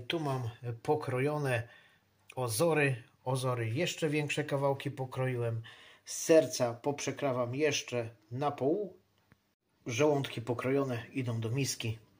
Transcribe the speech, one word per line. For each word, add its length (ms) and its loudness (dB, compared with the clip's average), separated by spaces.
Tu 120 -2
mam 300 -2
pokrojone 840 0
ozory. 680 2
Ozory, 460 0
jeszcze 400 0
większe 340 0
kawałki 480 0
pokroiłem. 720 -2
Z 120 -8
serca 560 4
poprzekrawam 840 -2
jeszcze 540 0
na 200 -2
pół. 460 -2
Żołądki 560 2
pokrojone 600 0
idą 260 -2
do 100 -2
miski. 500 -2